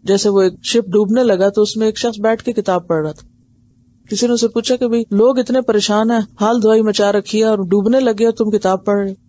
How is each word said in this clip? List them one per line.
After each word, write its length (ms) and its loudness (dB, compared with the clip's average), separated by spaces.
जैसे 220 0
वो 140 2
एक 220 0
शिप 240 -2
डूबने 340 2
लगा 280 2
तो 120 0
उसमें 260 -2
एक 100 -6
शख्स 200 -6
बैठ 240 -2
के 100 -6
किताब 360 -4
पढ़ 140 -2
रहा 100 -6
था। 160 -20
किसी 160 -2
ने 60 2
उसे 160 0
पूछा 280 -2
कि 100 -4
"भाई, 260 -2
लोग 260 4
इतने 220 0
परेशान 500 0
हैं, 180 0
हाल 200 2
दुआई 220 4
मचा 280 0
रखी 280 -2
है 80 2
और 200 0
डूबने 340 2
लगे 240 0
और 80 2
तुम 180 -2
किताब 360 -2
पढ़ 120 0
रहे 120 -4
हो?" 60 -12